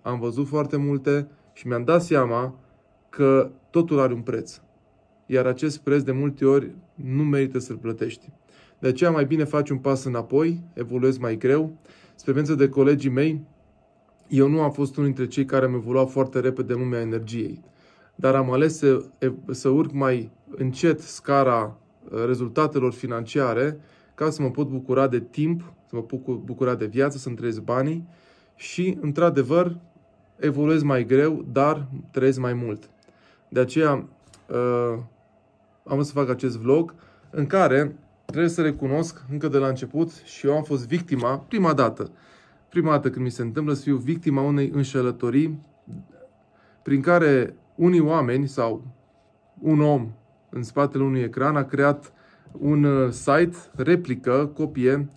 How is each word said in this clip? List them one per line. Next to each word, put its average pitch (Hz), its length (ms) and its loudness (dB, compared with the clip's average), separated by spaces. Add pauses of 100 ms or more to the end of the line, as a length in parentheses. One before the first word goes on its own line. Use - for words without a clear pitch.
am 123 180 -4
văzut 120 260 -2
foarte 147 300 -2
multe 143 520 0 (240)
și - 140 -18
mi-am 123 180 -2
dat 170 180 4
seama 131 560 0 (500)
că 135 420 4 (200)
totul 165 300 2
are 127 120 2
un 117 80 -6
preț. 113 400 -8 (640)
Iar 127 200 2
acest 143 320 -2
preț, 143 240 2
de 135 100 -2
multe 139 320 -2
ori, 135 300 4 (200)
nu 135 280 -2
merită 139 360 0
să-l 113 180 -8
plătești. 110 560 -8 (460)
De 131 100 0
aceea, 170 220 2
mai 151 140 2
bine 156 200 0
faci 147 260 -2
un 135 80 -2
pas 135 260 -2
înapoi, 135 580 0 (100)
evoluezi 123 480 -2
mai 117 160 -2
greu. 151 400 0 (380)
Spre - 180 -4
deosebire 143 320 2
de 135 60 2
colegii 139 400 2
mei, 151 340 0 (840)
eu 135 200 4
nu 156 120 4
am 147 100 2
fost 143 260 -4
unul 143 120 0
dintre 127 180 -2
cei 135 180 -2
care 131 200 2
am 127 100 0
evoluat 127 360 0
foarte 135 300 0
repede 127 320 -2
în 123 60 -2
lumea 123 220 -4
energiei. 113 640 -6 (520)
Dar 135 200 2
am 127 180 0
ales 156 240 2
să, 135 280 4 (460)
să 127 180 -2
urc 139 240 2
mai 127 380 -2 (260)
încet 151 440 0
scara, 123 800 0 (320)
uh, 113 160 -4
rezultatelor 127 640 0
financiare 123 880 -2 (340)
ca 156 160 -2
să 151 120 -6
mă 127 80 0
pot 139 180 -4
bucura 131 380 0
de 120 140 0
timp, 156 520 -4 (160)
să 120 80 -10
mă 117 60 -6
pot 127 220 -8
bucura 123 500 -4
de 107 120 -4
viață, 135 320 -2
să-mi 127 180 -8
trăiesc 113 240 -6
banii 135 480 -4 (460)
și, - 460 -4
într-adevăr, 160 800 2 (580)
evoluez 147 460 0
mai 131 220 0
greu, 143 480 2
dar 143 360 0 (220)
trăiesc 131 280 2
mai 123 140 -2
mult. 117 380 -6 (580)
De 127 120 0
aceea, 139 480 2 (420)
uh, 120 480 -2 (840)
am 139 100 -4
vrut 143 120 0
să 143 60 -14
fac 139 160 0
acest 127 280 -4
vlog 139 380 2 (360)
în 147 160 -4
care 147 500 2 (280)
trebuie 165 240 0
să 170 140 -2
recunosc 147 680 -2
încă 147 180 -4
de 135 100 2
la 135 100 2
început 139 420 -4
și - 360 -10
eu 147 100 2
am 156 60 -2
fost 135 240 -4
victima, 135 520 -2
prima 180 340 0
dată, 120 380 0 (580)
prima 160 220 0
dată 143 200 2
când 127 140 -6
mi 123 60 -2
se 123 120 -10
întâmplă 147 300 -4
să 131 100 -4
fiu 139 140 0
victima 139 460 -2
unei 143 320 0
înșelătorii 135 840 0 (1200)
prin 139 180 0
care 151 540 4 (200)
unii 175 260 4
oameni 143 480 0
sau 117 360 -4 (760)
un 151 200 2
om 131 320 2 (380)
în 123 120 -8
spatele 139 400 -2
unui 131 180 0
ecran 131 360 -2
a 143 80 0
creat 143 480 0 (400)
un, 147 320 2
uh, 135 260 2
site, 170 460 0 (200)
replică, 143 800 0
copie, 143 640 0